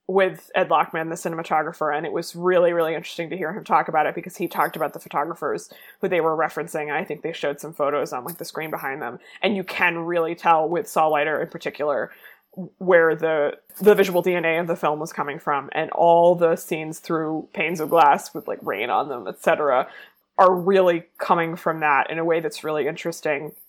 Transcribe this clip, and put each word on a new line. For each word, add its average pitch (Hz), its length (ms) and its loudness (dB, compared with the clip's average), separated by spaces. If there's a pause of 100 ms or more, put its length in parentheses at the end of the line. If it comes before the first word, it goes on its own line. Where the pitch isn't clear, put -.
with 185 480 0
Ed 180 140 2
Lachman, 160 420 0
the 165 60 -6
cinematographer, 160 800 -2
and 160 100 -4
it 151 60 -6
was 165 240 -6
really, 175 380 4
really 165 200 0
interesting 165 360 -8
to 165 80 -8
hear 165 160 -6
him 190 100 -12
talk 160 240 0
about 156 180 0
it 151 80 -2
because 175 220 -12
he 170 140 -4
talked - 260 -2
about 147 160 -4
the - 80 -16
photographers 147 720 -6 (300)
who 190 80 -2
they 175 100 2
were 160 160 2
referencing. 151 560 -4
I 160 140 -4
think 151 160 -10
they 165 100 -6
showed 143 300 -6
some 151 100 -12
photos 143 400 -2
on, 127 140 -8
like, 175 120 -12
the 175 60 -12
screen 156 260 -10
behind 143 320 -6
them, 123 180 -10 (220)
and 202 140 0
you 190 80 -4
can 170 360 0
really 170 360 -2
tell 160 320 4
with 165 220 -2
Saul 156 240 2
Leiter 151 280 0
in 165 60 -2
particular 147 640 -4 (680)
where 170 360 6
the, 160 380 0 (260)
the 202 160 8
visual 185 260 4
D 180 140 0
N 175 80 -2
A 165 140 2
of 175 100 -2
the 170 80 -2
film 151 240 -2
was 151 140 -8
coming 143 260 -6
from, 139 320 -4
and 160 200 -4
all 170 440 6
the 170 220 2
scenes 156 420 -8
through 160 540 -4
panes 165 260 -2
of 156 100 -4
glass 147 440 4
with, 160 120 -10
like, - 160 -8
rain 117 280 -4
on 117 180 0
them, 123 180 -10
et 92 160 -10
cetera, 147 460 2 (500)
are 185 160 8
really 180 520 2 (120)
coming 165 380 0
from 160 240 -4
that 147 300 2
in 160 100 -4
a 165 60 -2
way 170 160 2
that's 151 220 -8
really 151 240 -2
interesting. 156 680 -6 (160)